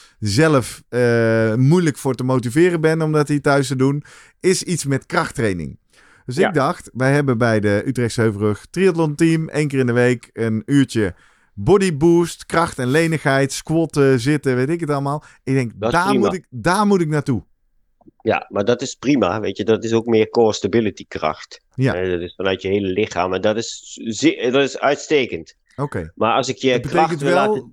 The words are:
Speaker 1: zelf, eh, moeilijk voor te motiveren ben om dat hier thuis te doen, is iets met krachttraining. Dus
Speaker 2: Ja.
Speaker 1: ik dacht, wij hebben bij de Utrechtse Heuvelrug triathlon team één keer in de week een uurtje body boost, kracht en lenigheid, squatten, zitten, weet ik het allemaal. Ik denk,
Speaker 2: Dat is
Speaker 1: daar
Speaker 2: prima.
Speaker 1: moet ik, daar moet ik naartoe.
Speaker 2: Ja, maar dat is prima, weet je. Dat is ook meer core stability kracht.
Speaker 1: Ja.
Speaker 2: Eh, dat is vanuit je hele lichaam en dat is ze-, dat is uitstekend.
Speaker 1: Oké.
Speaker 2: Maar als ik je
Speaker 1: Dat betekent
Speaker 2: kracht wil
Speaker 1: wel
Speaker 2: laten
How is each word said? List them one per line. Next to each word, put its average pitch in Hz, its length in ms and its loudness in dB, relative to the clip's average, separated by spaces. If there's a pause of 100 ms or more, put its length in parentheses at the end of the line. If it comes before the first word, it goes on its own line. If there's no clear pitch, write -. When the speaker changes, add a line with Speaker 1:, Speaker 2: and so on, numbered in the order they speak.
(180)
Speaker 1:
zelf, 131 720 0
eh, 113 640 2
moeilijk 147 420 2
voor 131 180 -4
te 127 100 -6
motiveren 131 560 0
ben 160 220 0
om 156 100 -2
dat 151 160 0
hier 147 140 -2
thuis 143 260 2
te 131 80 -4
doen, 139 280 0 (360)
is 180 220 0
iets 170 220 -6
met 135 220 -4
krachttraining. 104 720 -4 (480)
Dus 127 100 -8
Speaker 2:
Ja. 190 120 2
Speaker 1:
ik 185 60 -4
dacht, 147 380 -2
wij 131 200 2
hebben 139 260 2
bij 113 220 2
de 101 260 0
Utrechtse 120 340 -2
Heuvelrug 107 500 0
triathlon 165 440 0
team 165 340 2
één 151 200 -2
keer 139 100 -4
in 127 80 2
de 120 60 0
week 123 400 2
een 110 340 -2
uurtje 101 480 2 (400)
body 180 420 2
boost, 170 500 2
kracht 165 320 -2
en 123 100 -2
lenigheid, 139 640 0
squatten, 143 680 0
zitten, 135 360 0
weet 131 120 0
ik 170 120 -4
het 147 100 -4
allemaal. 143 340 -4 (200)
Ik 135 100 -2
denk, 123 220 -2
Speaker 2:
Dat 104 160 -2
is - 60 2
Speaker 1:
daar 180 100 0
Speaker 2:
prima. - 180 2
Speaker 1:
moet - 80 -2
ik, 175 160 -12
daar 175 360 0
moet 196 140 2
ik 160 80 0
naartoe. 143 340 -2 (800)
Speaker 2:
Ja, 104 260 0
maar 101 160 -2
dat 120 180 0
is 127 120 -8
prima, 110 460 0
weet 98 160 -6
je. 104 80 -4
Dat 110 200 0
is 113 80 -4
ook 113 140 0
meer 110 220 2
core 113 240 2
stability 104 560 -2
kracht. - 560 -8 (100)
Speaker 1:
Ja. 127 200 0
Speaker 2:
Eh, 92 160 -2
dat 87 100 -2
is 87 140 -10
vanuit 95 280 -2
je 95 60 -4
hele 98 200 -2
lichaam 92 460 -2
en 95 60 -2
dat 107 160 0
is - 480 -12
ze-, 113 480 0
dat 139 100 2
is - 160 -4
uitstekend. 135 800 -2 (200)
Speaker 1:
Oké. 104 380 -8
Speaker 2:
Maar 110 200 0
als 123 140 0
ik 131 80 -6
je 131 160 0
Speaker 1:
Dat 117 100 0
betekent 156 240 0
Speaker 2:
kracht 160 160 -4
wil 139 100 2
Speaker 1:
wel 139 220 2
Speaker 2:
laten - 180 -10